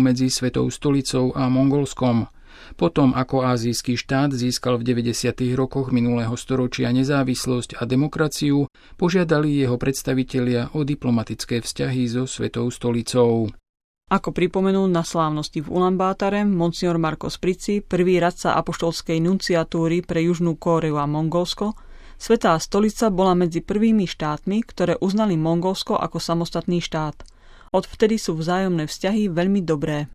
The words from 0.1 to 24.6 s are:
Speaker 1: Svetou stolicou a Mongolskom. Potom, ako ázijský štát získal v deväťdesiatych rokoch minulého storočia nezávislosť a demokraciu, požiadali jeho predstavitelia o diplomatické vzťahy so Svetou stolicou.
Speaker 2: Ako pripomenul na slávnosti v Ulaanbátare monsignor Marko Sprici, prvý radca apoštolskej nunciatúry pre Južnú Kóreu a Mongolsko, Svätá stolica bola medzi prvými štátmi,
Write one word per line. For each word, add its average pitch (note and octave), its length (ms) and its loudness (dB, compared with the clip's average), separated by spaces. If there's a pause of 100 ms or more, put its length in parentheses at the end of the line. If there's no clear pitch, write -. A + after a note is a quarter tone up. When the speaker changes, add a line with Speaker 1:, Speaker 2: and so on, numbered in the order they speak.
Speaker 1:
Svetou B2+ 400 0
stolicou C3 640 0
a C3+ 160 0
Mongolskom. C3 800 2 (480)
Potom, D3 400 4
ako B2+ 320 0
ázijský A#2+ 480 0
štát C#3 400 0
získal B2 400 0
v A#2 160 -2
deväťdesiatych A#2+ 640 -2
rokoch C3 400 -2
minulého A#2+ 400 0
storočia B2+ 560 -2
nezávislosť B2+ 880 0
a - 80 -4
demokraciu, C#3+ 800 0 (320)
požiadali D#3+ 560 2
jeho B2+ 240 0
predstavitelia B2+ 960 0
o D#3 80 0
diplomatické A#2+ 800 -2
vzťahy B2+ 480 -2
so B2+ 160 -2
Svetou A#2 400 -4
stolicou. A#2 880 0 (560)
Speaker 2:
Ako F#3+ 240 0
pripomenul F#3+ 560 2
na E3+ 80 2
slávnosti D#3 640 -2
v D3+ 80 -12
Ulaanbátare F#3 720 0
monsignor E3+ 560 0
Marko D#3 320 -2
Sprici, F#3+ 480 -2
prvý F3+ 400 2
radca E3+ 400 0
apoštolskej E3 640 -2
nunciatúry E3+ 800 0
pre E3+ 160 -2
Južnú E3+ 400 0
Kóreu D#3+ 400 0
a C#3+ 80 -2
Mongolsko, E3+ 720 -2 (400)
Svätá A3+ 400 2
stolica G#3 500 0
bola F#3 240 2
medzi F3 300 0
prvými G#3+ 420 2
štátmi, E3 600 -4